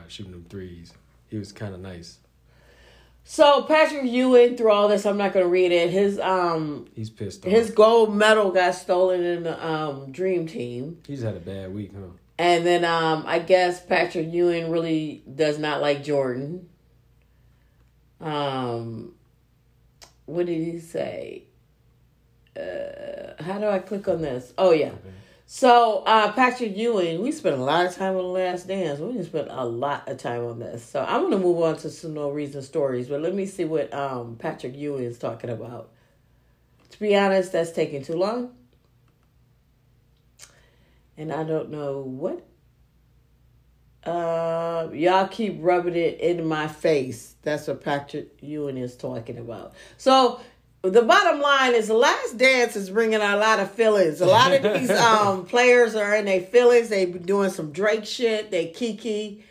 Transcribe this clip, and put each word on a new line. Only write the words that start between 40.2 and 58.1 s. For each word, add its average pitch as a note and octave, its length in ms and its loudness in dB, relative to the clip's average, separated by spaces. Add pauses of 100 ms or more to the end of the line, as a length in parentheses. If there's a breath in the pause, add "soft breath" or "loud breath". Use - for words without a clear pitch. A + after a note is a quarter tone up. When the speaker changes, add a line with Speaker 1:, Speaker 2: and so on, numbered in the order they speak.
Speaker 2:
And D#3 160 -10
I D#3 100 -6
don't D#3+ 280 -4
know C#3+ 280 -8
what. C#3 460 -8 (1600)
Uh, E3 880 -4
y'all F3+ 340 2
keep F#3+ 320 -6
rubbing F3 360 0
it E3+ 260 -2
in E3+ 260 0
my D#3 200 -2
face. C#3 760 -2
That's D3+ 260 -4
what C#3 160 -6
Patrick - 460 -6 (120)
Ewing C#3+ 360 -8
is B2 180 -8
talking B2 420 -10
about. A#2 360 -14 (240 loud breath)
So C4 420 4 (420 loud breath)
the F#3 200 4
bottom D#4+ 400 4
line C4+ 340 4
is, G#3 140 0
The A3 60 0
Last D4 420 2
Dance B3+ 400 4
is G3 120 -8
bringing A3 320 0
out G3+ 160 0
a G#3 40 2
lot G#3+ 180 4
of G3 120 -2
feelings. G3+ 500 2
A F3+ 40 2
lot A#3 280 6
of C4+ 100 2 (160)
these, B3+ 100 -2
Speaker 1:
<laughs> - 20 2
Speaker 2:
um, G#3 540 4
players A#3+ 500 4
are G#3 200 0
in G#3+ 100 2
their F#3+ 140 2
feelings. A#3+ 480 6
They G3 180 0
be F3+ 140 -6
doing G3 300 0
some D#3 240 -8
Drake G#3 320 -2
shit. A3 440 -2